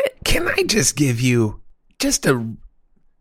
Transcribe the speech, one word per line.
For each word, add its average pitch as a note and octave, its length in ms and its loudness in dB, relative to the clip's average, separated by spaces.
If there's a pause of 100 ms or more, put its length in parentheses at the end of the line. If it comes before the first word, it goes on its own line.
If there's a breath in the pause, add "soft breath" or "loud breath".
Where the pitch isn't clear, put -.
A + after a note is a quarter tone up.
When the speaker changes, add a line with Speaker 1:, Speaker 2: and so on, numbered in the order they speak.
Speaker 1:
it. - 180 -8
Speaker 2:
Can - 240 2
I - 180 0
just G#3+ 300 0
give B2+ 240 0
you A#2+ 400 2 (400)
just C#4 260 -2
a B2+ 180 2 (760)